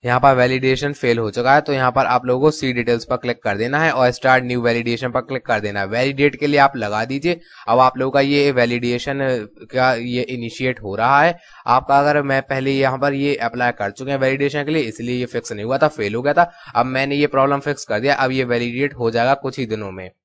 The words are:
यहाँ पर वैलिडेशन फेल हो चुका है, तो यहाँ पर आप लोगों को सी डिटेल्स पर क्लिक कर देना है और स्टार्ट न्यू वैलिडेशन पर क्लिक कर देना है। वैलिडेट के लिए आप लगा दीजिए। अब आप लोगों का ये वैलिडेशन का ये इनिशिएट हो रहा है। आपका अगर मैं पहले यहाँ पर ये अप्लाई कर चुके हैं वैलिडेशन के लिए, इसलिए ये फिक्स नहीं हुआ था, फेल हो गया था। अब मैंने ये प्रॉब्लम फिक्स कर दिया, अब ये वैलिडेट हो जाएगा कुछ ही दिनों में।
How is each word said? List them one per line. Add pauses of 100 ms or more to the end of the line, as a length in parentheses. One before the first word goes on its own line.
यहाँ
पर
वैलिडेशन
फेल
हो
चुका
है,
तो
यहाँ
पर
आप
लोगों
को
सी
डिटेल्स
पर
क्लिक
कर
देना
है
और
स्टार्ट
न्यू
वैलिडेशन
पर
क्लिक
कर
देना
है।
वैलिडेट
के
लिए
आप
लगा
दीजिए। (280)
अब
आप
लोगों
का
ये
वैलिडेशन (560)
का
ये
इनिशिएट
हो
रहा
है। (300)
आपका
अगर
मैं
पहले
यहाँ
पर
ये
अप्लाई
कर
चुके
हैं
वैलिडेशन
के
लिए,
इसलिए
ये
फिक्स
नहीं
हुआ
था,
फेल
हो
गया
था। (240)
अब
मैंने
ये
प्रॉब्लम
फिक्स
कर
दिया,
अब
ये
वैलिडेट
हो
जाएगा
कुछ
ही
दिनों
में। (140)